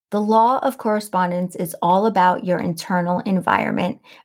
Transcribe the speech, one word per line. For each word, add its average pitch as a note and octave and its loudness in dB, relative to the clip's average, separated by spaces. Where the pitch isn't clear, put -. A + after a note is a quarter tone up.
The G#3 -2
law A3 2
of C4 -4
correspondence F3+ -2
is E3+ -8
all F#3 2
about F#3 2
your F3+ 0
internal F3 -2
environment, - 0